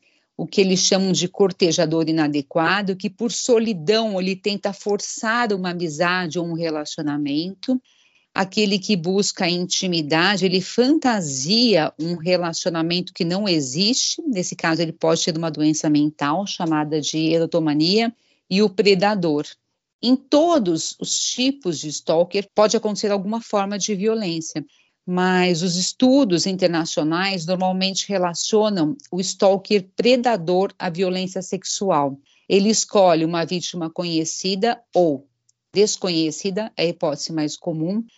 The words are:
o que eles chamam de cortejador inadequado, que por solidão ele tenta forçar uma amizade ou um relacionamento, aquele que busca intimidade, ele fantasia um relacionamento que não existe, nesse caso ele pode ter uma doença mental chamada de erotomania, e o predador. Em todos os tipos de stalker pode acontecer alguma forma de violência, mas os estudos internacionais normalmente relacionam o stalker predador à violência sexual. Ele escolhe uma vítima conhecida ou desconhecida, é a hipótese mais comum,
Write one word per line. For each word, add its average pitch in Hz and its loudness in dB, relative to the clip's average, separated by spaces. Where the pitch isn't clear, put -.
o 170 -8
que - 2
eles 190 4
chamam 190 2
de 175 0
cortejador 165 2
inadequado, 160 0
que 196 -6
por 233 -4
solidão 220 0
ele 185 -2
tenta 202 -4
forçar 220 -2
uma 185 -2
amizade 175 -2
ou 170 -2
um 170 -4
relacionamento, 156 -4
aquele 196 0
que 190 0
busca 190 -2
intimidade, 175 0
ele 185 2
fantasia 214 2
um 170 -4
relacionamento 170 -2
que 180 -2
não 185 -2
existe, 175 0
nesse 190 -2
caso 165 0
ele 160 -2
pode 165 0
ter 160 -2
uma 165 -4
doença 151 0
mental 151 0
chamada 151 -4
de 160 -2
erotomania, 165 0
e 190 2
o 214 4
predador. 190 2
Em 247 4
todos 277 2
os - -4
tipos 247 -2
de 151 -8
stalker 175 0
pode 214 4
acontecer 214 -2
alguma 208 -2
forma 202 -4
de 202 -4
violência, 180 -4
mas 180 2
os 175 0
estudos 220 4
internacionais 170 0
normalmente 185 -2
relacionam 180 0
o 180 -4
stalker 196 0
predador 202 2
à 185 -4
violência 185 -2
sexual. 156 -2
Ele 196 4
escolhe 185 4
uma 170 -2
vítima 170 -6
conhecida 185 -2
ou 160 2
desconhecida, 190 0
é 160 0
a 165 2
hipótese 165 -4
mais 151 -4
comum, 175 -4